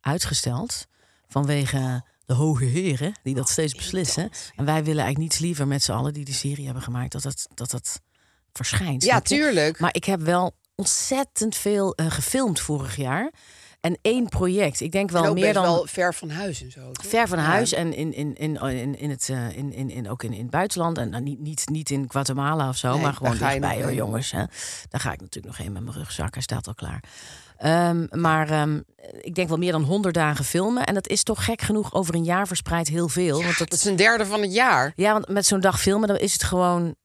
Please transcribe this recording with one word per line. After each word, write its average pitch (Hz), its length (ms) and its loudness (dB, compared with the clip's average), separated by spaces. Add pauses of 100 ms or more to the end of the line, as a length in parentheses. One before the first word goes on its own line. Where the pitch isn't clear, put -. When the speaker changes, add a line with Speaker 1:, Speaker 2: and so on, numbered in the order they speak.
Speaker 1:
uitgesteld 143 840 -2 (420)
vanwege 135 760 0 (220)
de 131 80 2
hoge 139 300 2
heren 151 480 0 (100)
die 131 120 -4
dat 135 100 0
Speaker 2:
Oh, - 60 0
Speaker 1:
steeds 156 240 0
beslissen. 175 480 -2
Speaker 2:
irritant. - 340 -8
Speaker 1:
En 143 80 -2
wij 151 200 2
willen 151 180 0
eigenlijk 135 160 0
niets 160 200 -2
liever 156 280 0
met 143 160 0
z'n - 100 0
allen 127 200 0
die 147 120 -8
de 139 80 -8
serie 143 320 -4
hebben 131 180 -6
gemaakt 123 300 -4
dat 139 100 -6
dat, 135 320 -6
dat 120 160 -8
dat - 300 -8 (520)
verschijnt, 135 500 -2
Speaker 2:
Ja, - 80 4
Speaker 1:
snap 240 160 4
je? - 80 2
Speaker 2:
tuurlijk. 190 460 4
Speaker 1:
Maar 175 140 2
ik 170 100 -2
heb 196 160 0
wel 175 340 2 (200)
ontzettend - 840 0
veel, 202 380 2
eh, 160 160 0
gefilmd 240 500 0
vorig 135 360 -4
jaar. 143 360 -2 (480)
En 170 220 0
één 233 260 2
project, 185 520 2
ik 160 120 -6
denk 196 180 0
wel 170 120 4
Speaker 2:
En - 60 4
ook 165 60 4
Speaker 1:
meer 180 100 2
Speaker 2:
best 208 100 6
Speaker 1:
dan 196 100 4
Speaker 2:
wel 170 220 4
ver 175 280 0
van 165 160 -10
huis 175 320 -6
en 127 80 -16
zo, 131 220 -18
toch? - 140 -12
Speaker 1:
ver 226 220 2
van 175 100 0
Speaker 2:
Ja. 151 60 2
Speaker 1:
huis 196 280 4
en 170 220 0
in, 156 200 -4
in, 143 220 -4
in, 156 240 -4
in, 127 380 -4
in 147 120 -4
het, 131 180 -6
eh, 120 280 -4
in, 139 160 -6
in, 131 180 -6
in, 120 200 -8
ook 120 120 -6
in, 117 100 -4
in 101 100 -6
het 120 80 -8
buitenland. 170 480 0
En, 113 120 -2
nou, 113 120 -6
niet, 139 180 -6
niet, 151 280 -6
niet 156 220 -2
in 139 200 0
Guatemala 139 580 0
of 131 80 -2
zo, 127 160 0
Speaker 2:
Nee, 147 100 2
Speaker 1:
maar 143 120 2
gewoon 135 240 0
Speaker 2:
daar - 20 -2
ga 147 60 2
je 139 60 4
Speaker 1:
dichtbij, 139 240 0
Speaker 2:
nog - 40 -2
Speaker 1:
hoor, - 140 -2
Speaker 2:
heen. - 100 0
Speaker 1:
jongens, 120 260 -2
hè. - 140 -2 (440)
Daar - 120 -4
ga 110 120 -4
ik 71 80 -10
natuurlijk - 360 -14
nog - 80 -
heen 98 80 -6
met 95 100 -8
mijn - 140 -10
rugzak, - 380 -6
hij 131 80 -6
staat - 240 -4
al - 80 -8
klaar. - 280 -8 (540)
Ehm, 170 540 2
maar, 156 400 2
ehm, 151 300 2 (400)
ik 175 140 -10
denk 180 140 0
wel 160 100 0
meer 180 140 2
dan 160 100 2
honderd 180 320 2
dagen 151 300 2
filmen. 214 420 0
En 202 80 4
dat 196 140 0
is - 140 2
toch - 220 0
gek 233 180 -2
genoeg 214 320 0
over 170 200 0
een 165 100 2
jaar 180 220 2
verspreid 170 420 -2
heel 165 200 0
veel. 160 300 2
Speaker 2:
Ja, 170 60 0
Speaker 1:
Want 175 140 0
dat 165 120 -2
Speaker 2:
dat 170 80 0
is - 60 2
een 196 120 2
derde 220 300 6
van 208 160 0
het 190 120 -2
jaar. 175 420 4
Speaker 1:
Ja, 202 160 4
want 214 160 0
met 202 180 2
zo'n 196 140 4
dag 185 200 4
filmen, 208 280 2
dan 202 80 4
is - 160 0
het - 100 0
gewoon 175 520 2 (100)